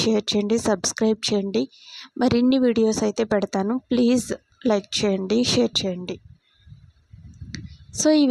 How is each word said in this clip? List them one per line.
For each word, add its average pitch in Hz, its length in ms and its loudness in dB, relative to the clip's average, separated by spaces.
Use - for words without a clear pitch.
షేర్ 214 300 2
చేయండి, 208 260 0
సబ్స్క్రైబ్ 220 640 0
చేయండి. 202 340 -2
మరిన్ని 247 440 2
వీడియోస్ 220 420 2
అయితే 214 240 -2
పెడతాను, 202 440 -2
ప్లీజ్ 247 360 2
లైక్ 202 180 -2
చేయండి, 196 400 0
షేర్ 240 280 0
చేయండి. 180 360 -6
So 302 60 0
ఈ 277 100 4